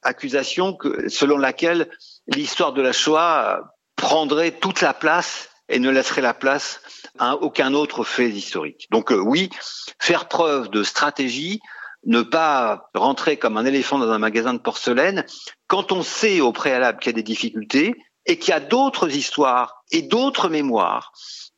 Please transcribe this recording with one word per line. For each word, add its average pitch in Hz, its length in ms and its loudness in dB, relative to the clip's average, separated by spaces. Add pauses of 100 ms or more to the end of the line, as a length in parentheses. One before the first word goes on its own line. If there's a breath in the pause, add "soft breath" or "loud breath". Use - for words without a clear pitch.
accusation 147 720 -2
que, - 340 -4
selon 143 300 2
laquelle 160 500 0 (380 loud breath)
l'histoire 143 460 -2
de 135 100 2
la 127 100 2
Shoah 151 680 2 (340)
prendrait 156 560 2
toute 190 300 -4
la 143 120 0
place - 560 -2 (200)
et 127 100 2
ne 127 100 2
laisserait 135 320 0
la 120 120 0
place - 480 -2 (380 loud breath)
à 123 160 0
aucun 139 380 0
autre 143 300 -2
fait 123 260 0
historique. 95 600 -8
Donc, - 200 0
euh, 156 60 4
oui, 190 320 0 (500 loud breath)
faire - 280 0
preuve 143 420 0
de 104 140 0
stratégie, 147 800 -2 (440 loud breath)
ne 117 160 4
pas 131 720 0
rentrer 139 420 2
comme 110 180 0
un 113 100 0
éléphant 135 340 0
dans 117 100 0
un 110 80 2
magasin 110 360 0
de 117 60 -4
porcelaine, 151 640 0 (440 loud breath)
quand 190 240 0
on 185 100 0
sait 190 400 2
au 120 100 4
préalable 123 480 0
qu'il 120 120 -2
y 113 40 -4
a - 0 -
des 113 80 -2
difficultés 113 720 -2 (300 loud breath)
et 170 140 0
qu'il - 100 0
y 165 80 2
a - 20 0
d'autres 180 560 0
histoires 127 760 0
et 160 100 2
d'autres 214 480 0
mémoires 117 640 0 (440 loud breath)